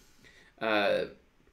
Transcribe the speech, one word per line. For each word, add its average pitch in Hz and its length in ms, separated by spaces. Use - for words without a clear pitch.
Uh, 101 460